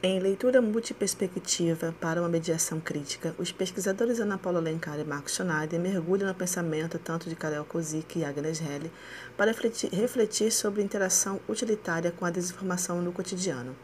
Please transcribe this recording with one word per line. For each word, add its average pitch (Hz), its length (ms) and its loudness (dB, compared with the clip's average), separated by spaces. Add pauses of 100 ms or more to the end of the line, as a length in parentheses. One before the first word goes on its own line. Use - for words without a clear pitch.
Em 185 140 4
leitura 196 400 6
multiperspectiva 185 1400 0
para 165 220 0
uma 175 80 2
mediação 165 500 2
crítica, 156 600 -4
os 175 120 -4
pesquisadores 196 720 0
Ana 202 160 0
Paula 180 220 0
Alencar 160 420 -2
e 147 40 -2
Marco 143 260 -6
Schneider 160 500 0
mergulham 190 480 2
no 190 60 0
pensamento 170 640 -2
tanto 165 280 -4
de 165 80 -4
Karel 151 300 -2
Kozik 160 540 -4
e 160 40 2
Agnes 147 380 -2
Heller 156 300 -6 (440)
para 208 160 4
refletir, - 440 0
refletir 214 580 4
sobre 208 300 2
a - 20 4
interação 196 640 2
utilitária 185 640 0
com 175 140 -2
a 175 40 2
desinformação 180 680 -2
no 175 140 -2
cotidiano. 170 680 -4